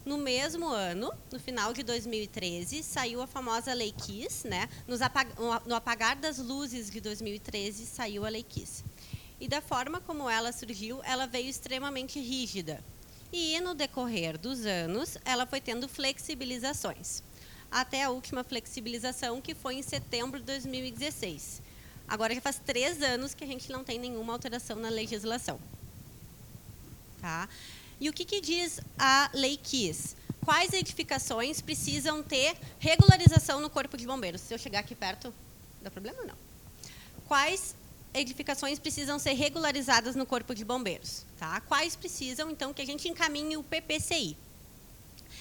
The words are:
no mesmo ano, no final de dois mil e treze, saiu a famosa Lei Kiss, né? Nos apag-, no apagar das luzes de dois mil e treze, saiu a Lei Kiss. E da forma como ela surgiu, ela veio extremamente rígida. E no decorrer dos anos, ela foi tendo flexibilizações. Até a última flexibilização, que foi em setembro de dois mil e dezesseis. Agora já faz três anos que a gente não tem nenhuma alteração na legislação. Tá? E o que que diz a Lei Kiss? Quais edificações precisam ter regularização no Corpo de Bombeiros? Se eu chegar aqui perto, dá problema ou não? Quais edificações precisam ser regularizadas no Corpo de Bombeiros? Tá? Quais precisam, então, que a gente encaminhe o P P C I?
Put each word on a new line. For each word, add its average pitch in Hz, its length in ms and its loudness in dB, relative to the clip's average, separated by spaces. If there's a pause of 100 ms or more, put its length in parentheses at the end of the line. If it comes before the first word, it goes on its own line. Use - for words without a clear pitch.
no 285 140 0
mesmo 294 500 2
ano, 202 440 0 (200)
no 254 80 -8
final 240 340 0
de 262 100 -4
dois 233 240 -2
mil 220 160 -2
e 202 40 -8
treze, 175 540 -4
saiu 247 400 -2
a 262 60 -6
famosa 254 460 0
Lei 226 180 0
Kiss, 226 560 -6
né? 202 200 0 (200)
Nos 247 140 -2
apag-, 254 320 2 (320)
no 233 100 0
apagar 233 400 4
das 277 240 -2
luzes 247 500 -4
de 208 100 -8
dois 214 220 -4
mil 208 140 -4
e 208 40 -8
treze, 208 460 -4
saiu 208 400 -4
a 220 40 0
Lei 226 140 -4
Kiss. - 400 -6 (560)
E 254 80 -6
da 277 140 0
forma 294 400 -2
como 294 260 -4
ela 226 240 2
surgiu, 226 520 -6
ela 262 240 0
veio 247 220 -2
extremamente 262 680 -4
rígida. 220 640 -2 (480)
E 330 280 2
no 359 160 -2
decorrer 233 640 0
dos 233 280 -4
anos, 190 580 0
ela 254 220 2
foi 269 160 -4
tendo 247 260 -4
flexibilizações. 254 1300 -4 (480)
Até 262 340 2
a 277 60 2
última 254 360 -2
flexibilização, 240 960 -4
que 330 120 -8
foi 254 220 -4
em 277 60 -4
setembro 262 580 -2
de 226 60 -10
dois 269 200 -4
mil 254 200 -4
e 254 60 -6
dezesseis. 226 680 -4 (460)
Agora 220 260 2
já 247 60 -2
faz 277 260 0
três 285 380 2
anos 254 300 2
que - 100 -12
a 285 40 -6
gente 262 220 -6
não 262 140 -4
tem 240 160 -2
nenhuma 233 320 -4
alteração 240 460 -4
na 226 100 -4
legislação. 220 720 -2 (1600)
Tá? 170 300 -4 (500)
E 277 100 0
o 302 40 -4
que 349 100 -4
que 403 160 0
diz 339 400 0 (180)
a 269 360 8
Lei 277 240 4
Kiss? - 580 0 (300)
Quais 339 260 8
edificações 311 880 0
precisam 294 640 0
ter 294 340 4 (220)
regularização 330 800 12
no 302 100 0
Corpo 277 280 -2
de 240 100 -4
Bombeiros? 196 320 -2
Se - 140 -8
eu 220 40 -2
chegar 202 220 -2
aqui 214 160 -6
perto, 196 380 -4 (480)
dá 196 100 -10
problema 220 300 -8
ou 381 60 -6
não? - 100 -12 (920)
Quais 302 480 4 (380)
edificações 277 640 0
precisam 285 400 -2
ser 277 140 2
regularizadas 269 840 4
no 262 100 2
Corpo 247 300 0
de 214 80 -6
Bombeiros? 226 600 -4 (120)
Tá? 170 220 -2
Quais 320 380 2
precisam, 302 520 -4
então, 285 240 -4
que 285 80 -6
a 269 40 -4
gente 294 240 -4
encaminhe 311 480 2
o 302 60 -4
P 320 180 -2
P 311 180 0
C 339 160 0
I? 190 220 0 (1040)